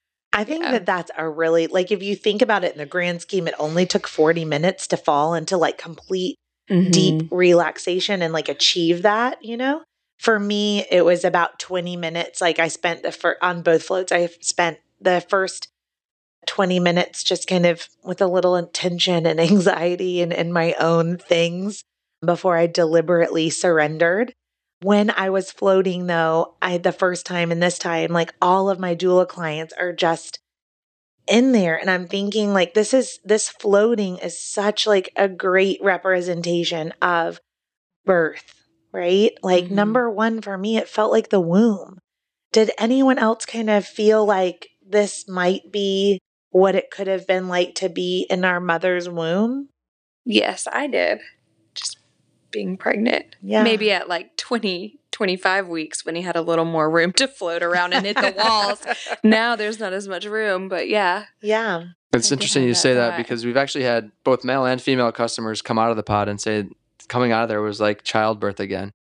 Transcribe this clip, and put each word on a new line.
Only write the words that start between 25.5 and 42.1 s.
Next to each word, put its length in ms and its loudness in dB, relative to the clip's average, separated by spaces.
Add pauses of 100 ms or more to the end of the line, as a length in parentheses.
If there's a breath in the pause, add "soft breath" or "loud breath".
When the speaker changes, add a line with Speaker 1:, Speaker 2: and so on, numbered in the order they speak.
Speaker 1:
floating, 560 0
though, 540 0
I, 160 0
the 140 0
first 340 -2
time 260 -2
and 100 -2
this 180 0
time, 320 -2
like, 300 0
all 280 4
of 100 -2
my 160 -2
doula 320 4
clients 460 -8
are 180 -4
just 480 -2 (880)
in 240 4
there. 240 4
And 140 -4
I'm 180 -2
thinking, 460 -2
like, 220 2
this 180 2
is, 320 0
this 240 0
floating 720 2
is 200 -10
such, 480 -2
like, 300 2
a 100 4
great 540 0
representation 1200 -2
of 400 0 (640)
birth, 480 0 (400)
right? 380 2 (120)
Like, 220 2
Speaker 2:
Mm-hmm. 100 -6
Speaker 1:
number 360 2
one, 300 -2
for 160 -10
me, 200 -2
it 100 -2
felt 240 0
like 180 2
the 120 4
womb. 560 2 (560)